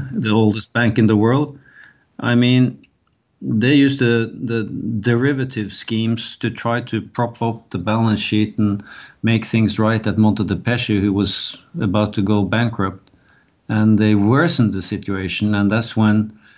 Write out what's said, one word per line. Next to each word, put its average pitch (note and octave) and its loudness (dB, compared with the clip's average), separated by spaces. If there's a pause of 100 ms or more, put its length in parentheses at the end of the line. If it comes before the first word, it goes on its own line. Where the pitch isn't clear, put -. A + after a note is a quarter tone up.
(120)
the G#2+ -2
oldest G#2+ 2
bank A2+ 2
in A#2 4
the G#2+ 4
world. C3 0 (600)
I A#2+ 0
mean, B2 2 (560)
they B2 0
used C#3 4
the, A#2 2
the A2+ -6 (360)
derivative A#2+ -2
schemes A2+ -4
to A#2 -2
try A#2 -4
to A#2 -6
prop - -6
up A2+ -6
the - -6
balance G#2+ 0
sheet G#2+ -2
and G2+ 0 (400)
make A2+ 0
things A2 0
right A2 2
at G2+ -2
Monte G#2+ 2
dei F2+ -2
Paschi, A2 -2
who G2+ 0
was - -4 (220)
about G#2 0
to G#2+ -2
go G#2 2
bankrupt. G2+ -4 (600)
And G#2+ 4
they G#2+ 4
worsened A2 2
the F#2+ -6
situation, G2 -4
and G2+ 2
that's A2+ -2
when G#2+ 2 (200)